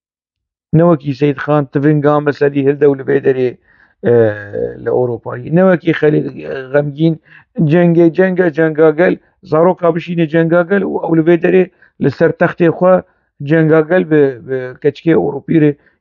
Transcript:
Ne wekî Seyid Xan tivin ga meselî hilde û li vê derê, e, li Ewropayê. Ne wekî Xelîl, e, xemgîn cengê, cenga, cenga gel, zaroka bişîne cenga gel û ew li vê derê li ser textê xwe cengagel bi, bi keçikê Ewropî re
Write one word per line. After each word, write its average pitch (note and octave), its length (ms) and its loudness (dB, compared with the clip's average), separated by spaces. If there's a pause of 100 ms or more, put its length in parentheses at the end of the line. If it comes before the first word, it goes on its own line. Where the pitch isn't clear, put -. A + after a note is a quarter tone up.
(720)
Ne D#3 80 4
wekî D3 340 2
Seyid C#3+ 220 -2
Xan D3 280 -2
tivin D3 360 0
ga D3 180 2
meselî C#3+ 460 -2
hilde C#3+ 200 0
û C#3 120 2
li C3+ 40 -14
vê C3+ 240 -2
derê, B2+ 320 -2 (460)
e, A2 80 0 (720)
li A#2 60 -6
Ewropayê. B2 680 -4
Ne F3+ 60 4 (100)
wekî E3 200 0
Xelîl, D3+ 340 0 (140)
e, C#3 340 -12
xemgîn D3 480 -2 (360)
cengê, E3+ 560 2
cenga, F3+ 380 0
cenga D#3+ 380 2
gel, D3+ 280 0 (260)
zaroka E3+ 520 0
bişîne E3+ 340 -4
cenga E3 320 0
gel F#3+ 200 -2
û F3+ 260 -6
ew E3 100 0
li D#3+ 40 4
vê E3 200 2
derê F3+ 300 0 (300)
li C#3+ 100 0
ser E3 180 0
textê E3 420 0
xwe F3+ 320 2 (400)
cengagel D#3+ 680 2
bi, D3+ 100 4 (260)
bi C3 100 -4 (240)
keçikê D3+ 300 -2
Ewropî D#3 500 0
re D3 160 2 (240)